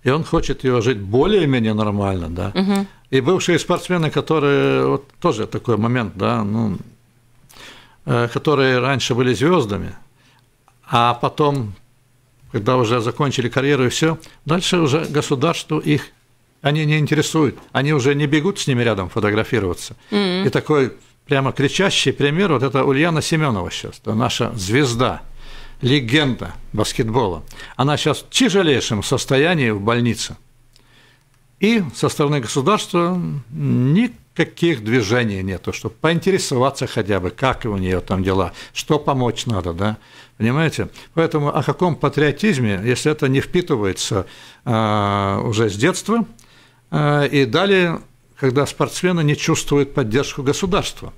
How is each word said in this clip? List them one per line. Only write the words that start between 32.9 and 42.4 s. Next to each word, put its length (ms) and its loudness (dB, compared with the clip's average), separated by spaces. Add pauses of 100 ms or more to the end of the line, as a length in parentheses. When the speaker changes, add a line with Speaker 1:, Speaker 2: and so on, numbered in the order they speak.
Speaker 1:
никаких 1300 0
движений 580 0
нету, 300 -6
чтобы 280 -8
поинтересоваться 840 0
хотя 340 -2
бы, 100 -4
как 340 -2
у 120 -2
неё 240 0
там 220 -2
дела, 300 0 (200)
что 260 -2
помочь 480 -2
надо, 260 -2
да, 240 -2 (420)
понимаете? 500 0 (260)
Поэтому 340 0
о 140 0
каком 340 0
патриотизме, 880 0